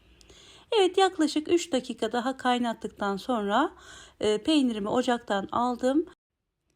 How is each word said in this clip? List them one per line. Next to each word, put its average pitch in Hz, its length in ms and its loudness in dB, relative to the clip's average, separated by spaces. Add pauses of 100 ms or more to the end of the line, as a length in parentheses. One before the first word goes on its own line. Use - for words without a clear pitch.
(800)
Evet, 370 200 4
yaklaşık 320 500 2
üç 339 240 0
dakika 240 400 -4
daha 247 240 -4
kaynattıktan 226 800 -2
sonra, 220 560 0 (480)
e, 214 180 0
peynirimi 233 500 0
ocaktan 240 640 -2
aldım. 254 540 0 (680)